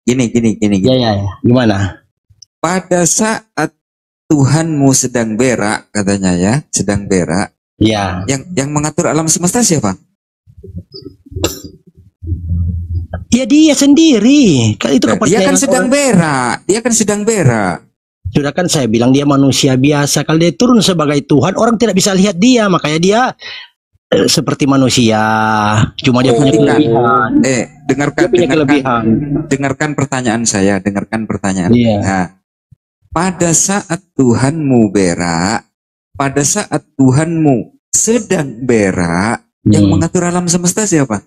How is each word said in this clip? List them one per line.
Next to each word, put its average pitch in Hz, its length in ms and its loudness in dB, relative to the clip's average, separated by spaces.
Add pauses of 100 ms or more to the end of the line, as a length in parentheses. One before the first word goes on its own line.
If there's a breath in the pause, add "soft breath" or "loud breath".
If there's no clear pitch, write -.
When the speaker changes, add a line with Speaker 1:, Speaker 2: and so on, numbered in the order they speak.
Speaker 1:
Gini, 123 260 0
gini, 117 280 0
gini, 104 200 0
Speaker 2:
Ya, 95 80 0
Speaker 1:
gini. 131 140 2
Speaker 2:
ya, 117 180 0
ya. 101 140 -4 (120)
Gimana? 120 360 2 (800)
Speaker 1:
Pada 180 460 -2
saat 214 720 -4 (540)
Tuhanmu 143 640 2
sedang 120 440 -2
berak, 110 540 -2
katanya 98 440 -2
ya, 92 200 0 (140)
sedang 101 380 -4
berak. 90 460 -2 (240)
Speaker 2:
Ya. 101 500 -2
Speaker 1:
Yang, 135 160 -4 (140)
yang 139 140 -4
mengatur 151 380 -2
alam 156 180 0
semesta 175 360 -2
siapa? 131 360 0 (3250)
Speaker 2:
Ya 254 160 0
dia 294 300 4
sendiri. 254 1040 4
Kan - 160 -4
itu - 140 2
Speaker 1:
Nah, 214 120 0
dia - 0 -
Speaker 2:
kepercayaan 202 300 2
Speaker 1:
kan 277 100 2
sedang 269 300 0
Speaker 2:
orang. 240 80 0
Speaker 1:
berak, 165 680 0
dia 208 160 -2
kan 233 140 -2
sedang 208 300 -2
berak. 123 540 0 (500)
Speaker 2:
Sudah 143 240 -2
kan 180 140 -2
saya 143 220 -2
bilang 113 240 2
dia 139 120 4
manusia 139 520 2
biasa. 143 480 0
Kalau 160 160 0
dia 170 120 2
turun 247 280 2
sebagai 151 420 0
Tuhan, 147 320 2
orang 226 220 0
tidak 214 180 0
bisa 190 180 0
lihat 190 260 2
dia. 226 280 2
Makanya 160 360 0
dia, 202 200 2 (840 loud breath)
eh, 139 180 0
seperti 135 380 0
manusia. 127 560 2 (800)
Cuma 127 260 0
dia 131 80 2
punya 135 240 2
Speaker 1:
Perhatikan. 143 240 2
Speaker 2:
kelebihan. 117 520 0 (100)
Speaker 1:
Eh, 131 220 0 (200)
dengarkan, 143 380 -2
Speaker 2:
Dia 180 80 0
punya 175 160 2
Speaker 1:
dengarkan. 170 100 0
Speaker 2:
kelebihan. 135 480 0 (420)
Speaker 1:
Dengarkan 139 480 -4
pertanyaan 127 500 -4
saya, 98 360 0
dengarkan 101 460 -6
pertanyaan. 95 460 -2
Speaker 2:
Iya. 117 280 2
Speaker 1:
Nah, 95 260 -2 (840)
pada 175 420 -2
saat 196 480 -2 (140)
Tuhanmu 131 760 2
berak, 87 760 -2 (460)
pada 135 280 -4
saat - 540 -4
Tuhanmu 147 600 2 (340)
sedang 220 580 -2 (140)
berak, 98 840 0 (200)
yang 104 220 4
Speaker 2:
Hmm. 98 80 2
Speaker 1:
mengatur 170 300 0
alam 175 240 -2
semesta 180 360 -2
siapa? 139 440 0